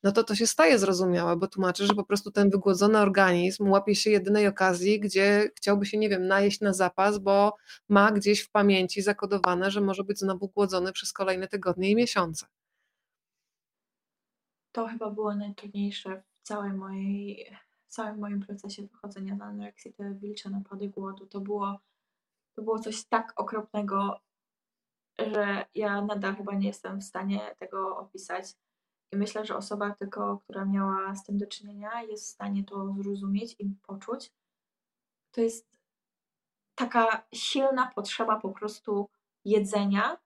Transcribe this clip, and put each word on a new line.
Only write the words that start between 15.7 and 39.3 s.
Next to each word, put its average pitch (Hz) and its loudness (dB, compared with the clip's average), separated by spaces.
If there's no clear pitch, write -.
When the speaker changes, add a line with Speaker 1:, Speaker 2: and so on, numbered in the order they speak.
Speaker 2:
w - -
całej 202 -6
mojej, 196 -8
w - -20
całym 214 -8
moim 202 -6
procesie 202 -14
wychodzenia 196 -12
z 202 -8
anoreksji, 208 -14
te 202 -12
wilcze 202 -12
napady 196 -8
głodu. 196 -10
To 202 -12
było, 202 -6
to 214 -12
było 220 -2
coś 220 -8
tak - -2
okropnego, 208 -4
że 208 -2
ja 202 -2
nadal 202 -4
chyba 202 -8
nie 196 0
jestem 196 -8
w 196 -16
stanie 196 -6
tego 190 -6
opisać. - -12
I 196 -6
myślę, 208 -4
że 214 -6
osoba 208 -6
tylko, 202 -6
która 196 -10
miała 196 -2
z 196 -14
tym 202 -4
do 202 -4
czynienia, 208 -10
jest 214 -12
w - -14
stanie 202 -6
to 196 -6
zrozumieć 196 -4
i 202 -8
poczuć. 202 -8
To 240 -6
jest - -4
taka 226 0
silna 262 0
potrzeba 214 -2
po 196 -8
prostu 202 -6